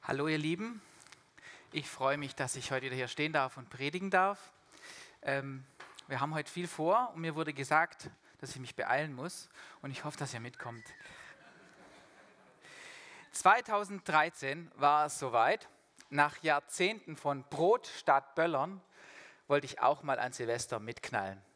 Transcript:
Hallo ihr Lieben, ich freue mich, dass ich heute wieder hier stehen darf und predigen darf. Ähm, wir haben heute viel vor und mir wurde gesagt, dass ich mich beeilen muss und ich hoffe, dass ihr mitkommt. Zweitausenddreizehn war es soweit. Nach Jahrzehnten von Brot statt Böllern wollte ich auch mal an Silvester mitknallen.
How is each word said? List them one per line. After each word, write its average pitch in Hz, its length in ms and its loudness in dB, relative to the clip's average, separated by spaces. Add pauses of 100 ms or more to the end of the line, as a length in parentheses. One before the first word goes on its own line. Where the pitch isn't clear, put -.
Hallo 143 200 0
ihr 156 100 0
Lieben, 190 420 -4 (920)
ich 151 180 -6
freue 135 260 0
mich, 143 200 -8
dass 131 180 -4
ich 131 160 -8
heute 131 160 -2
wieder 127 80 -4
hier 127 140 -2
stehen 151 240 -2
darf 139 240 0
und 123 140 -16
predigen 160 380 -4
darf. 190 440 2 (680)
Ähm, 135 440 -4 (420)
wir 131 140 -4
haben 147 120 0
heute 156 160 -4
viel 175 200 -4
vor 208 440 2
und 165 100 -10
mir 165 120 -4
wurde 156 180 -2
gesagt, 147 560 2 (300)
dass 127 120 -12
ich 135 100 -10
mich 123 160 -10
beeilen 143 360 0
muss 135 360 -10 (340)
und 139 80 -8
ich - 140 -10
hoffe, 147 120 -6
dass - 160 -6
ihr 120 60 -8
mitkommt. 117 460 -12 (2500)
Zweitausenddreizehn 185 1400 2
war 147 300 6
es 147 120 -6
soweit. 123 500 4 (400)
Nach 147 320 2
Jahrzehnten 165 760 0
von 139 260 -2
Brot 175 460 2
statt - 480 2
Böllern 165 440 0 (680)
wollte 143 180 4
ich - 140 -10
auch 147 240 4
mal 135 160 0
an 123 120 -2
Silvester 117 460 -2
mitknallen. 104 640 -6 (140)